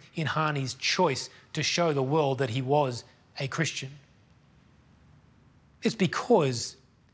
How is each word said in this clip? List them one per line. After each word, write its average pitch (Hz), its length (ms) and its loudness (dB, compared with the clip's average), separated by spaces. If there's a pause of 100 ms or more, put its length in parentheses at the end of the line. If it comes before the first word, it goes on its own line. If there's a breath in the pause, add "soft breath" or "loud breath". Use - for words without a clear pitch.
(140 loud breath)
in 160 120 -4
Hani's 147 480 -2
choice - 560 0 (240 loud breath)
to 156 80 -2
show 170 300 2
the 139 100 0
world 135 360 2
that 131 120 0
he 127 120 -2
was 131 420 0 (340 soft breath)
a 139 100 -4
Christian? 143 500 -6 (1800)
It's 220 120 0
because 151 800 2 (380)